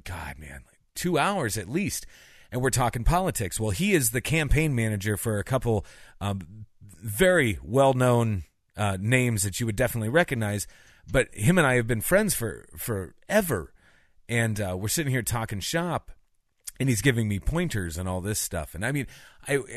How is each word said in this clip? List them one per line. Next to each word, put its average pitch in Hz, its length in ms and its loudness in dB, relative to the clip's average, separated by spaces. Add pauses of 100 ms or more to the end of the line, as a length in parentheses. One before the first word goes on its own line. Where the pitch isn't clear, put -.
God, 76 340 -10
man, 69 280 -16
like, - 140 -20 (140)
two 175 240 0
hours 156 380 0
at 98 100 -6
least, 147 380 -4 (480)
and 123 80 -4
we're 131 80 2
talking 120 360 0
politics. 156 540 0
Well, 107 120 0
he 185 240 2
is 127 160 4
the 123 100 0
campaign 151 540 2
manager 107 420 0
for 107 220 -2
a 98 60 -2
couple, 123 420 0 (340)
um, 101 460 -6 (340)
very 117 600 2
well-known, 120 800 4 (340)
uh, 98 240 -2
names 117 440 2
that 98 160 -4
you 117 60 -2
would 110 100 -4
definitely 113 340 -2
recognize, 113 560 0 (440)
but 120 240 0
him 113 220 4
and 165 100 6
I 127 100 4
have 120 100 2
been 113 160 -2
friends 202 320 2
for, 85 320 -6 (100)
forever, 104 960 -2 (560)
and, 113 320 0
uh, 92 180 -2
we're 101 100 -4
sitting 143 240 0
here 127 100 0
talking 110 380 -4
shop, 165 500 -4 (680)
and 131 80 2
he's 110 140 2
giving 117 240 4
me 101 140 0
pointers 104 580 -2
and 90 100 -4
all 92 120 -2
this 101 180 -4
stuff. - 340 -6
And 92 140 -6
I 131 60 -2
mean, 143 160 -4 (400)
I, 139 100 2 (180)